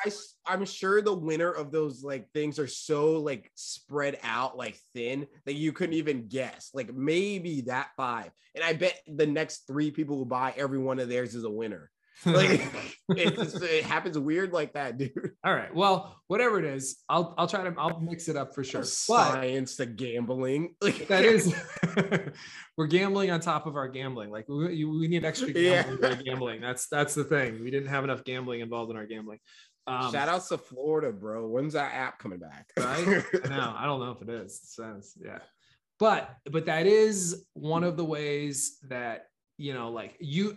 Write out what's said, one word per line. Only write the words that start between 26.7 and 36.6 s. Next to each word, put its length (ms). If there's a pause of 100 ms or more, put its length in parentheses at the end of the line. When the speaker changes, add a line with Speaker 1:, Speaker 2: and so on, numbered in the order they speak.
Speaker 2:
that's 260
the 100
thing. 380
We 100
didn't 160
have 160
enough 180
gambling 380
involved 320
in 40
our 100
gambling. 340 (480)
Um, 240
Speaker 1:
Shout 160
outs 220
to 80
Florida, 540
bro. 360
When's 240
that 200
app 280
coming 180
back? 340
<laughs> 40
Speaker 2:
Right? 480 (260)
No, 260
I 80
don't 140
know 140
if 100
it 80
is. 220
It 160
says, 520
yeah. 180 (600)
But, 320 (220)
but 140